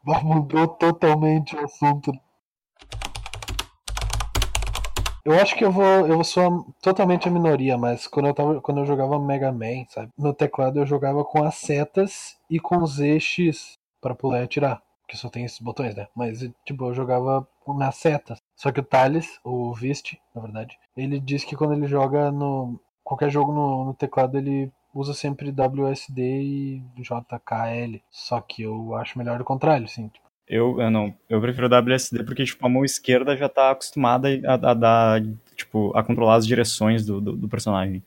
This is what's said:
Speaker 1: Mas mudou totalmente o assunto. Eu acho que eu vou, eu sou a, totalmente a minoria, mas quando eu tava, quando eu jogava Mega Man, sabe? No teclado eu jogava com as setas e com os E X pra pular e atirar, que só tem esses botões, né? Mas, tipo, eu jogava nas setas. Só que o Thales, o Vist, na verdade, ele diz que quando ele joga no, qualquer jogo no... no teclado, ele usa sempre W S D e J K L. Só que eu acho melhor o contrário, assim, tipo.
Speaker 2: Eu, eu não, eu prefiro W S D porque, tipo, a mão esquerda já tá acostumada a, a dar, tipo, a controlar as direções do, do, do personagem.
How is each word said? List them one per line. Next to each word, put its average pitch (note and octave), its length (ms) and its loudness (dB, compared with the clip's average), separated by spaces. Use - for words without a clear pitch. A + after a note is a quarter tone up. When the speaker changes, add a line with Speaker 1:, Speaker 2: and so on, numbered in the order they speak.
Speaker 1:
Mas D3+ 180 2
mudou D#3 460 2
totalmente D#3 880 2
o D3 80 -4
assunto. C#3+ 480 0
Eu D#3+ 160 6
acho G3+ 160 2
que A3+ 80 0
eu F#3+ 80 4
vou, F#3+ 340 6
eu D#3+ 160 4
sou F3+ 240 2
a, F3 360 -2
totalmente F#3 440 2
a F3+ 40 2
minoria, C#3 480 2
mas A#2+ 280 -2
quando C#3+ 200 0
eu C#3+ 80 2
tava, D3 260 0
quando C#3+ 200 -2
eu C#3 60 0
jogava C#3 320 0
Mega C#3 320 -2
Man, A#2+ 380 -6
sabe? A2 300 -12
No D3 160 0
teclado C#3 440 0
eu C#3+ 80 2
jogava C#3 380 0
com D3+ 180 0
as D#3 120 0
setas - 840 -2
e D#3+ 100 0
com F3 220 2
os C#3+ 180 -2
E D3 180 4
X D#3+ 540 -2
pra B2+ 160 -6
pular B2 260 -2
e B2 40 -2
atirar, C3+ 380 -2
que - 80 -18
só - 140 -12
tem A#2+ 160 -8
esses - 120 -14
botões, A#2 360 -8
né? G2+ 200 -12
Mas, A#2 260 -8
tipo, B2+ 200 -8
eu B2 80 -6
jogava C3 540 -2
nas C#3 280 -4
setas. C#3+ 420 -2
Só C#3+ 140 -2
que C3 80 -4
o C3 60 -4
Thales, C#3 600 2
o B2 300 -4
Vist, C3 420 -6
na A#2 80 -12
verdade, A2 380 -14
ele C#3 220 -4
diz C#3+ 260 -4
que C#3+ 120 -10
quando D3+ 180 0
ele D3 140 -2
joga C#3+ 420 2
no, C3+ 500 -4
qualquer C#3+ 260 -2
jogo C#3+ 240 0
no... C3+ 340 -2
no C3 80 -6
teclado, C3 440 0
ele C3+ 320 -2
usa C#3 180 -6
sempre C#3+ 380 -6
W C3+ 380 0
S C3+ 220 -6
D B2+ 120 -6
e C3+ 600 -4
J A#2+ 380 -10
K A2+ 280 -4
L. A#2 400 -8
Só - 320 -6
que - 220 -14
eu A2+ 320 -8
acho A2 240 -8
melhor A#2+ 220 -6
o B2+ 40 -8
contrário, C3+ 420 2
assim, A2 220 -12
tipo. - 160 -20
Speaker 2:
Eu, A#2+ 320 2
eu A2+ 120 2
não, G#2 200 0
eu A2 120 2
prefiro B2 280 0
W B2 280 6
S B2+ 180 -4
D A2+ 80 -2
porque, A#2+ 220 -4
tipo, - 200 -6
a B2 40 4
mão C3 160 4
esquerda C3 520 2
já C#3 120 0
tá C3+ 240 4
acostumada C3 560 0
a, C3 80 4
a A#2+ 200 4
dar, A2+ 460 6
tipo, - 400 -2
a A2+ 80 2
controlar A#2 320 6
as A2+ 100 4
direções A2+ 580 2
do, G2+ 160 -2
do, G#2 160 -4
do G#2 120 -6
personagem. G2 580 -2